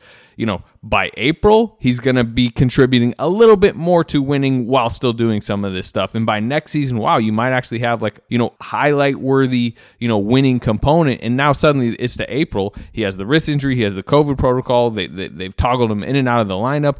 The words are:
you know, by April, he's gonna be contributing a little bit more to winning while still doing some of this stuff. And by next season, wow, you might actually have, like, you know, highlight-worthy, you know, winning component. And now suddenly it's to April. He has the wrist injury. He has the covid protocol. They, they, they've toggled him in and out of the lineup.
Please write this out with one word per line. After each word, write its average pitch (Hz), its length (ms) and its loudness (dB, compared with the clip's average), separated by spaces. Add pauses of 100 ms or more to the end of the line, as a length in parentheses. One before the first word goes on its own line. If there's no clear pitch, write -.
(360)
you - 100 -4
know, 95 160 -6 (220)
by 101 320 -2
April, 208 640 2
he's 123 180 0
gonna 127 240 0
be 120 260 0
contributing 127 680 2
a 143 100 -2
little 214 280 6
bit 185 180 2
more 170 300 0
to 143 180 0
winning 135 460 0
while 123 200 2
still 120 240 -2
doing 113 280 0
some 101 240 -4
of 98 80 -4
this 92 160 -8
stuff. 98 260 -4
And 113 100 -2
by 107 140 0
next 131 320 -4
season, 135 280 -2
wow, 147 180 0
you 110 160 0
might 117 180 0
actually 120 300 -4
have, 117 200 -2
like, 107 280 -6
you 120 100 0
know, 117 220 0
highlight-worthy, 131 1120 0 (240)
you 120 80 -6
know, 113 120 2
winning 127 420 2
component. 139 600 0
And 117 140 -2
now 143 160 2
suddenly 139 440 2
it's - 220 -4
to - 140 -8
April. 104 400 -2 (200)
He 110 100 -4
has 98 140 -2
the 98 100 -8
wrist 151 220 0
injury. 139 260 -2
He 123 80 0
has 101 140 -2
the 95 80 -8
covid 143 340 2
protocol. 123 520 0
They, 95 180 -4
they, 87 180 -8
they've 92 300 -12
toggled 123 340 0
him 104 140 -4
in 131 100 -4
and 135 140 0
out 120 140 2
of 104 40 0
the 98 80 -4
lineup. 139 460 -2